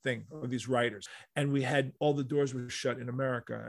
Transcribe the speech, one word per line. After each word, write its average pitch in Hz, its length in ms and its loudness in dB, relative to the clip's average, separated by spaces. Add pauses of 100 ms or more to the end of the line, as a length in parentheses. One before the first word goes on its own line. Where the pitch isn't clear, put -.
thing 117 280 -2
of 151 180 -6
these 120 180 -4
writers. 120 400 2 (280)
And 143 180 2
we 139 80 4
had, 131 380 2
all 151 140 6
the 143 100 0
doors 139 300 2
were 123 140 -6
shut 123 300 -2
in 123 120 -6
America, 123 600 -2